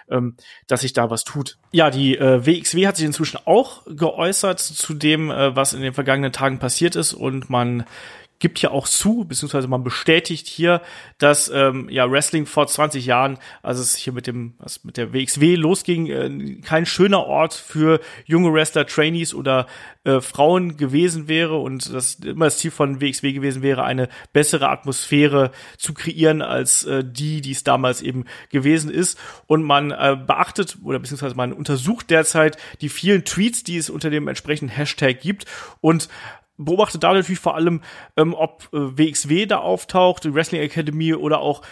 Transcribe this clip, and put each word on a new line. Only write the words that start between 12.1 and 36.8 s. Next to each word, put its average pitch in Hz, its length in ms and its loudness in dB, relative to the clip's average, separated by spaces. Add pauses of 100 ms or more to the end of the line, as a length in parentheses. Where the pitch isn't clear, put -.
Wrestling 147 340 0
vor 143 220 0
zwanzig 143 400 -2
Jahren, 131 320 2 (240)
als 123 160 -6
es 123 160 -2
hier - 180 -6
mit 120 140 -8
dem, 120 320 -10
als - 240 -16
mit - 140 -16
der 117 160 -6
W 131 80 0
X 131 180 -2
W 160 160 6
losging, 165 540 0
äh, 139 520 -6
kein 160 240 0
schöner 190 400 4
Ort 143 300 0
für 156 460 2 (240)
junge 165 280 4
Wrestler, 156 320 2
Trainees 160 480 0
oder, 131 360 0 (340)
äh, 135 180 2
Frauen 170 560 2
gewesen 151 520 0
wäre 160 280 0
und 131 380 -6
dass 127 220 -4
immer 160 300 -2
das 143 120 0
Ziel 165 140 -4
von 139 280 -2
W 143 60 -2
X 135 160 -4
W 139 100 0
gewesen 135 300 -4
wäre, 131 220 0
eine 127 240 -2 (240)
bessere 143 380 2
Atmosphäre 139 840 2 (260)
zu - 160 -8
kreieren 156 480 2
als, 127 400 0
äh, 135 240 -2
die, 147 360 -6
die 135 100 -8
es 131 100 -8
damals 127 400 0
eben 127 220 -6 (260)
gewesen 151 400 2
ist. 165 300 -2 (260)
Und 156 160 4
man, 143 300 2
äh, 139 240 2
beachtet 139 680 -2
oder 135 160 -4
beziehungsweise 131 380 -8
man 127 160 -4
untersucht 147 580 -2
derzeit 160 460 4 (240)
die 147 80 -6
vielen 185 360 2
Tweets, 226 380 0
die 175 140 -6
es 160 120 -4
unter 156 220 -4
dem 147 160 -2
entsprechenden 143 480 -6
Hashtag 135 460 0
gibt 196 240 -6 (360)
und 160 280 2 (500)
beobachtet 170 440 0